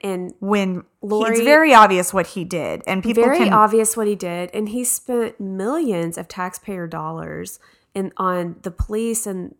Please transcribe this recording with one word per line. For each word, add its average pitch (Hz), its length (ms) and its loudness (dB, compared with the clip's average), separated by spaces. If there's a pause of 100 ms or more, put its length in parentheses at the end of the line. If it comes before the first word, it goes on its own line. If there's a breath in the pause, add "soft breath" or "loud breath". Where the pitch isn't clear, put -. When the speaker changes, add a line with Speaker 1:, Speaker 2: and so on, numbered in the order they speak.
Speaker 1:
and 180 360 -6
Speaker 2:
When 196 440 -2 (180)
Speaker 1:
Lori 214 360 0
Speaker 2:
it's 233 80 2
very 302 280 6
obvious 196 400 8
what 185 140 0
he 180 160 -10
did, 147 420 -6
and 190 160 -2
people 226 220 2
Speaker 1:
very 277 160 4
Speaker 2:
can 208 140 4
Speaker 1:
obvious 214 440 4
what 220 100 -2
he 208 80 0
did, 175 380 -6
and 214 160 -4
he 247 140 -6
spent 240 560 -4
millions 190 760 -4
of 165 100 -12
taxpayer 185 600 -10
dollars 160 720 -10 (360)
in, 190 220 -6
on 180 440 -4
the 185 100 -10
police 220 540 -4
and 185 340 -10